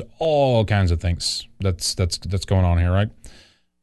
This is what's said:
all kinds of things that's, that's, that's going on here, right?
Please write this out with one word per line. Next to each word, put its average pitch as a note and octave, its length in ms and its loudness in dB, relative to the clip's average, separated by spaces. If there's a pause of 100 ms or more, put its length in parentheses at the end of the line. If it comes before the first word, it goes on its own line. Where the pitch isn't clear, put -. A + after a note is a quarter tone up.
(180)
all C#3 460 2
kinds G2 280 2
of E2 100 0
things - 440 -4 (140)
that's, F#2+ 340 -2
that's, F2+ 260 -2
that's F#2 260 -4
going F#2 180 2
on F2 140 2
here, F2 140 2
right? G2+ 180 2 (720)